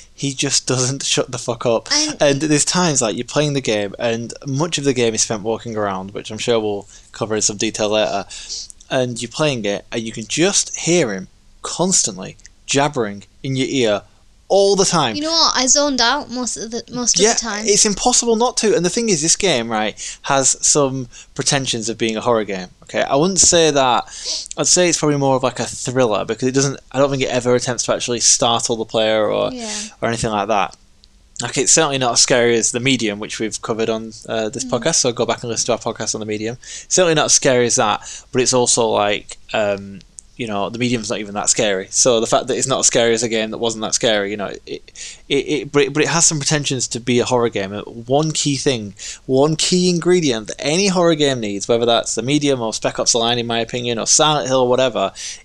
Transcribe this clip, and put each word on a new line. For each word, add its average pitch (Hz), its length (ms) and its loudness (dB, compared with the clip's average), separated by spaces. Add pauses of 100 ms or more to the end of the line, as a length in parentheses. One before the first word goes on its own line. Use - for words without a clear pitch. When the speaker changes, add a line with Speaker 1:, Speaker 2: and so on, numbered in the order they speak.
(140)
Speaker 1:
he 139 200 -6
just 131 340 -2
doesn't 131 360 -2
shut - 280 -2
the 123 80 -6
fuck - 260 -6
up. 113 240 0
Speaker 2:
I 302 300 -2
Speaker 1:
And 139 220 2
there's 151 240 2
times, 165 360 0
like, 107 140 0
you're 120 100 -4
playing 147 280 0
the 139 80 -2
game, 104 360 -2
and 117 360 -4 (120)
much 147 320 -4
of 147 60 -6
the 139 100 2
game 117 220 0
is 110 80 0
spent 110 180 -4
walking 110 340 -6
around, 95 360 -4
which 98 200 -12
I'm 110 60 -10
sure 117 220 0
we'll 104 260 -4 (280)
cover 107 220 -4
in 107 60 0
some 107 160 0
detail 107 320 -2
later, 101 360 0 (640)
and 127 280 -2
you're 120 120 -8
playing 139 340 0
it, 101 260 -4
and 120 120 -4
you 113 80 -8
can 110 160 -10
just - 480 0
hear 160 380 2
him 95 160 -8 (400)
constantly 156 680 -2 (300)
jabbering 131 560 0 (180)
in 135 140 -4
your 131 120 0
ear 107 340 2 (460)
all 196 280 4
the 185 100 2
time. 135 300 0
Speaker 2:
You 294 80 -6
know 320 80 -4
what? 320 260 2
I 254 80 0
zoned 285 340 2
out 247 300 0
most 247 260 -6
of - 140 -10
the, - 140 -8 (100)
most 240 260 -2
Speaker 1:
Yeah, 208 120 6
Speaker 2:
of - 60 -2
the - 40 -2
time. 214 240 -6
Speaker 1:
it's 208 200 4
impossible 233 500 2
not 233 220 0
to. 214 180 4
And 170 100 2
the 175 60 0
thing 233 180 -2
is, 151 140 2
this 165 120 2
game, 127 360 2
right, 107 240 -2 (280)
has 135 320 2 (100)
some 135 420 2 (260)
pretensions 127 560 -2
of 113 80 -6
being 110 180 -2
a 107 60 -4
horror 113 220 2
game. 92 240 -6 (160)
Okay, - 180 -2
I - 140 0
wouldn't 175 240 2
say 165 320 6
that. 131 320 4 (520)
I'd 151 120 -2
say 180 200 4
it's 160 120 2
probably 147 180 2
more 135 180 2
of, 123 60 0
like, 127 180 0
a 117 60 -2
thriller, 117 600 0
because 110 220 -2
it 127 60 0
doesn't, 135 260 0 (120)
I 127 80 0
don't 139 100 4
think 135 140 -2
it - 60 -2
ever 123 260 2
attempts 120 300 -2
to 120 80 0
actually 117 260 -2
startle 117 560 2
the 110 100 -4
player 110 420 2
or, 104 240 0
Speaker 2:
Yeah. 233 220 -8 (260)
Speaker 1:
or - 80 -2
anything 117 220 -2
like 101 200 0
that. 101 280 0 (640)
Like, - 160 -6
it's - 140 2
certainly 147 260 2
not 123 160 0
as 120 80 2
scary 120 340 4
as 110 160 0
The 120 80 -4
Medium, 117 400 0
which - 200 -8
we've 107 240 -4
covered 110 260 -2
on, 113 220 -4 (180)
uh, 110 200 -2
this 120 140 -6
Speaker 2:
Mm. 123 60 -10
Speaker 1:
podcast. 135 280 0
So 123 140 2
go 113 140 -2
back 113 160 -2
and 123 80 -8
listen 107 160 -4
to 120 80 0
our 110 200 -2
podcast 110 200 -6
on 110 60 -6
The 107 80 -8
Medium. 107 300 -4 (280)
It's - 100 -4
certainly 175 200 4
not 139 100 2
as - 80 2
scary 123 320 4
as 113 120 0
that, 110 240 2 (300)
but 127 120 2
it's 117 100 2
also, 120 360 2
like, 104 480 0 (160)
um, 98 480 -2 (360)
you 120 100 -6
know, 101 220 -4
the 117 100 -8
medium's 120 300 -2
not 104 100 -4
even 101 160 -8
that 101 140 -2
scary. 101 420 0
So 120 280 2
the 113 80 0
fact - 200 2
that 117 100 -2
it's 127 100 -2
not 127 120 0
as - 80 2
scary 117 260 4
as 113 100 0
a 117 60 -2
game 110 220 -2
that - 60 -8
wasn't 110 260 -4
that 101 120 -4
scary, 104 360 2
you 104 60 -6
know, 98 100 -6 (180)
it, - 260 -14 (380)
it, - 40 0
it, 139 380 -2
but 143 120 4
it, 139 100 -2
but 151 100 2
it 143 60 0
has 160 160 2
some 160 140 0
pretensions 139 500 -2
to 120 100 -6
be 120 200 2
a 110 60 2
horror 120 240 2
game. 98 220 -4
And 113 360 -10
one 151 240 2
key 143 260 -2
thing, 113 380 -2 (320)
one 139 280 4
key 180 340 2
ingredient 160 580 2
that - 120 -14
any 175 280 0
horror 175 280 4
game 139 240 2
needs, 101 280 -4
whether 117 180 2
that's 117 300 2
the 110 60 -2
medium 139 400 2
or 110 120 -4
Spec - 260 -4
Ops: 113 140 2
The 123 60 2
Line, 117 200 2
in 117 80 -4
my 117 120 -2
opinion, 120 380 -4
or 101 100 -4
Silent 151 400 4
Hill 131 140 4
or 123 80 4
whatever, 120 440 2 (320)